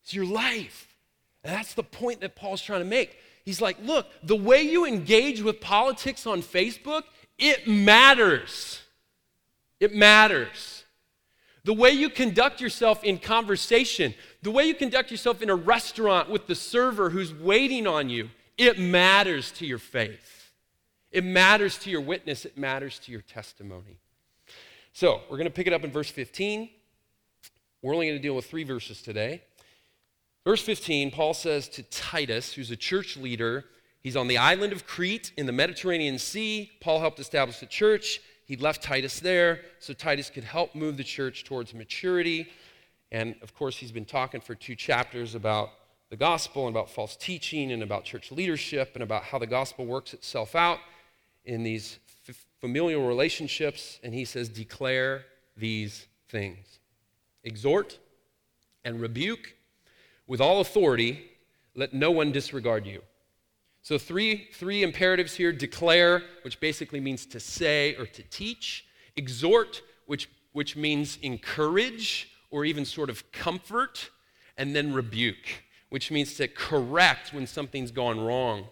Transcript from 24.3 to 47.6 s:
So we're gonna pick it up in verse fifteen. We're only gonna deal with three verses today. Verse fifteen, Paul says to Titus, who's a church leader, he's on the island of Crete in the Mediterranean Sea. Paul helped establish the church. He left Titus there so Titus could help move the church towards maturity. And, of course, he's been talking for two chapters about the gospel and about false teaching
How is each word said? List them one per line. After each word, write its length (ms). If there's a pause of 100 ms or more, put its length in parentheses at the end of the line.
So 340
we're 80
gonna 140
pick 160
it 80
up 100
in 60
verse 200
fifteen. 600 (1120)
We're 100
only 160
gonna 100
deal 180
with 100
three 180
verses 380
today. 400 (1000)
Verse 180
fifteen, 500
Paul 220
says 340
to 160
Titus, 680
who's 160
a 60
church 400
leader, 500 (340)
he's 160
on 120
the 100
island 340
of 140
Crete 500
in 100
the 60
Mediterranean 640
Sea. 640
Paul 200
helped 200
establish 400
the 60
church. 540 (260)
He 100
left 260
Titus 380
there 400 (180)
so 140
Titus 380
could 140
help 300
move 220
the 80
church 400
towards 300
maturity. 760 (640)
And, 300
of 120
course, 220
he's 160
been 140
talking 340
for 140
two 200
chapters 600
about 340 (400)
the 80
gospel 500
and 80
about 140
false 260
teaching 580